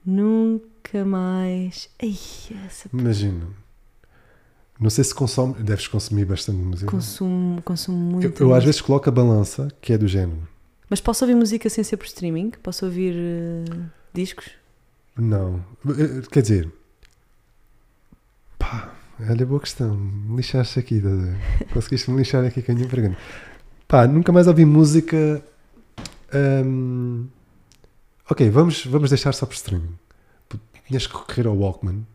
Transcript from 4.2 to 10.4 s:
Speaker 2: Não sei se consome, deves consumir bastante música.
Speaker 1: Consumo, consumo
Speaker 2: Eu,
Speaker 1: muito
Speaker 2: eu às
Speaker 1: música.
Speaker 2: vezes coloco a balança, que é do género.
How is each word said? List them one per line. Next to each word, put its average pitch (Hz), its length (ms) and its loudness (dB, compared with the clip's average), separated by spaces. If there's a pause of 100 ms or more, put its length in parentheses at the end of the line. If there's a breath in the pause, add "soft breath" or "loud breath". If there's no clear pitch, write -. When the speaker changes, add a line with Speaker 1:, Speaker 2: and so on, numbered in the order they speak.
Speaker 2:
Não 110 100 2
sei 135 160 2
se - 100 -6
consome, 131 400 -2
deves 104 320 -4
consumir 104 380 -2
bastante 95 320 -4
música. 92 340 -4
Speaker 1:
Consumo, 180 720 -2
consumo 180 360 -6
Speaker 2:
Eu, 175 140 -2
Speaker 1:
muito 180 140 0 (180)
Speaker 2:
eu 127 40 6
às 127 80 8
Speaker 1:
música. 123 100 6
Speaker 2:
vezes 147 160 4
coloco 135 260 2
a 135 40 4
balança, 120 580 2 (120)
que 123 120 0
é 110 40 4
do 104 100 2
género. 85 400 -2 (420)